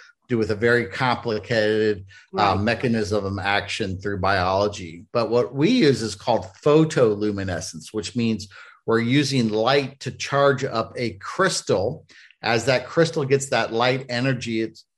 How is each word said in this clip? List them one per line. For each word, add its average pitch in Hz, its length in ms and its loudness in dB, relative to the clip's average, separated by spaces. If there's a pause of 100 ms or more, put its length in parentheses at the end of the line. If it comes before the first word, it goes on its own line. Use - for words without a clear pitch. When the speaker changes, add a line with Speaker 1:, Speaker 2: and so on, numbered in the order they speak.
(280)
Speaker 1:
do 120 100 0
with 107 120 0
a 107 60 0
very 117 300 2
complicated, 107 1160 0 (320)
uh, 98 200 2
Speaker 2:
Right. 98 40 0
Speaker 1:
mechanism 110 640 0
of 98 140 -4
action 98 600 -2
through 101 180 -4
biology. 95 920 0
But 113 180 -2
what 120 240 0
we 147 160 2
use 143 320 4
is 104 140 -6
called 110 300 -2 (180)
photoluminescence, 107 1300 2
which 107 240 -6
means 113 320 -2 (360)
we're 113 140 2
using 127 500 2
light 127 520 0
to 123 100 -8
charge 139 540 0
up 113 320 -4
a 120 180 -4
crystal. 131 920 -2 (360)
As 113 220 0
that 127 220 2
crystal 160 380 0
gets 135 260 0
that 113 220 0
light 127 360 0
energy, 120 540 -2
it's - 220 -8 (140)